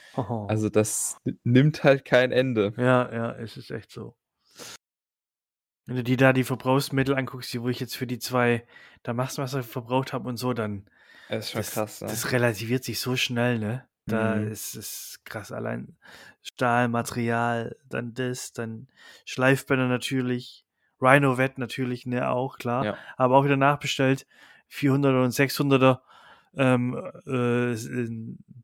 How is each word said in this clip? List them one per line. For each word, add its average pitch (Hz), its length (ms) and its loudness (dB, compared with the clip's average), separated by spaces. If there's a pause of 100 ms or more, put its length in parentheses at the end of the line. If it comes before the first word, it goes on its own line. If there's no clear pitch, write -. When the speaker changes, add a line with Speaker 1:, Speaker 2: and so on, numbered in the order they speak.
(180)
Speaker 1:
Hoho. 110 300 -4
Speaker 2:
Also 107 220 0
das - 540 0
n-, - 220 -6
nimmt 131 400 4
halt 139 180 6
kein 127 300 4
Ende. 117 420 2
Speaker 1:
Ja, 123 380 2
ja, 117 220 -6
es 117 200 -12
ist 127 160 -14
echt 120 200 -12
so. - 260 -14 (1700)
Wenn 127 100 -8
du 127 80 -2
dir 123 140 0
da 131 160 6
die 127 100 2
Verbrauchsmittel 135 720 0
anguckst, 131 380 -6
die, 120 80 -6
wo 120 80 -4
ich 123 100 -4
jetzt 123 160 -8
für 127 100 -6
die 120 140 -8
zwei 120 460 0 (380)
Damaskmesser 127 600 -4
verbraucht 127 500 -2
hab 117 120 -6
und 123 120 -6
so, 123 160 -2
dann 104 360 -6 (400)
Speaker 2:
Das 110 160 -6
ist - 60 -10
schon 117 100 -4
Speaker 1:
das, - 100 -6
Speaker 2:
krass, 107 300 -6
ne? 101 60 -8
Speaker 1:
das 107 240 -4
relativiert 120 520 0
sich 113 160 -6
so 127 160 -4
schnell, 120 440 0
ne? 110 280 -6 (200)
Da 110 280 0
Speaker 2:
Mhm. 107 160 -2
Speaker 1:
ist - 240 -12
es - 480 -14
krass. - 280 -12
Allein 117 440 -8 (460)
Stahlmaterial, 117 1400 -2 (100)
dann 120 260 -6
das, 127 400 -6
dann 113 340 -10 (380)
Schleifbänder 131 640 2
natürlich, 123 800 -2 (360)
Rhino-Wet 131 560 6
natürlich, 123 480 -6
ne, 127 240 -2
auch, 127 280 -4
klar. 120 280 -2
Speaker 2:
Ja. 104 120 -4 (200)
Speaker 1:
Aber 131 200 6
auch 139 80 6
wieder 143 120 2
nachbestellt, 139 720 0 (400)
vierhunderter 135 560 4
und 127 80 2
sechshunderter, 131 720 4 (520)
ähm, 127 400 2 (300)
äh, 123 460 0
s-, 117 160 -6
äh, 123 200 -4 (560)